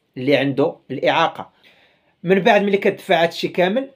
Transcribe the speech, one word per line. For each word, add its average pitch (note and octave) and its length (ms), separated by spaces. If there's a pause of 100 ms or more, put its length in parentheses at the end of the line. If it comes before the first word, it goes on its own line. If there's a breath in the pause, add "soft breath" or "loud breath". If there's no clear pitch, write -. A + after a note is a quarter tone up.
(160)
اللي C3+ 200
عنده C#3 400 (140)
الاعاقه. D3 600 (760 soft breath)
من F#3 140
بعد G#3 240
ملي G3+ 140
كتدفع G3 460
هادشي E3+ 260
كامل G3 480